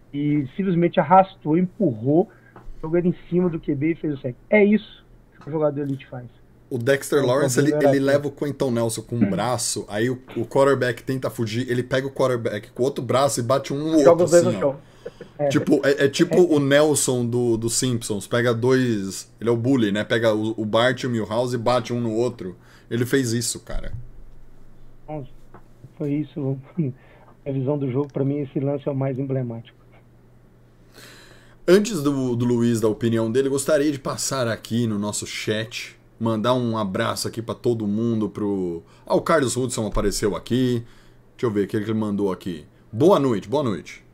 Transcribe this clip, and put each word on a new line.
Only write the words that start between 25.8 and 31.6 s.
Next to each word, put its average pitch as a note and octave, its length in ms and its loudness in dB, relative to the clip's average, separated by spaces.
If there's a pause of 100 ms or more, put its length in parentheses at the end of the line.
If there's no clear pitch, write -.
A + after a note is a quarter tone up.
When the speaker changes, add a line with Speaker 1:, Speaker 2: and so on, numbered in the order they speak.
Speaker 1:
foi D3 160 -4
isso. C#3 460 -4 (180)
<laughs> C#3 160 -2 (540)
A C#3+ 60 -4
visão C3+ 260 -2
do C#3 120 -2
jogo, C#3 220 -2
pra C3+ 120 -2
mim, C#3+ 160 -2
esse C#3 200 -8
lance C#3 260 -4
é D3+ 40 0
o C#3 60 -2
mais C3+ 220 -2
emblemático. B2+ 600 -6 (1900)